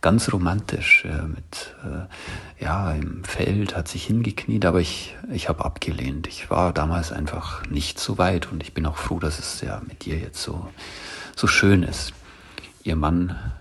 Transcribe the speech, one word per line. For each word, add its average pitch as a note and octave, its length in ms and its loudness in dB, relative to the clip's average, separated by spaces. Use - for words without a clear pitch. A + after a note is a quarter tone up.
ganz G2+ 300 6
romantisch, F#2+ 720 4
äh, D#2+ 180 -2
mit, - 500 -8
äh, - 800 -10
ja, E2 280 0
im D2+ 320 -2
Feld, - 520 0
hat E2 120 -2
sich - 180 -6
hingekniet, A2 600 2
aber F2+ 160 6
ich, - 340 -4
ich - 180 -2
hab - 160 0
abgelehnt. C#2+ 640 -4
Ich - 240 -8
war F2 220 4
damals D#2+ 380 2
einfach - 580 -6
nicht D2 300 -2
so - 180 -2
weit F#2 340 2
und D#2+ 100 -4
ich - 120 -12
bin D#2 120 0
auch D#2 120 -2
froh, D#2+ 220 -2
dass D#2 200 -2
es - 220 -6
ja - 260 -6
mit - 180 -14
dir D#2+ 120 -2
jetzt - 260 -6
so, - 260 -6
so - 120 2
schön G2 360 8
ist.“ - 300 -4
Ihr D#2+ 140 0
Mann F2 420 2